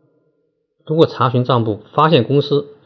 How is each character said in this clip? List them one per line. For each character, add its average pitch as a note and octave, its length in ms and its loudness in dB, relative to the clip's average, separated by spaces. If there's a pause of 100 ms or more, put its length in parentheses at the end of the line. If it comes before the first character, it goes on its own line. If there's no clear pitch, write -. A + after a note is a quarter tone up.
(840)
通 D#3 100 -6
过 D#3+ 100 4
查 A#2+ 240 -2
询 B2 140 0
账 B2 220 -2
簿， G#2+ 180 -6 (100)
发 D3+ 160 2
现 D#3 140 2
公 C#3+ 180 0
司 - 340 -4 (100)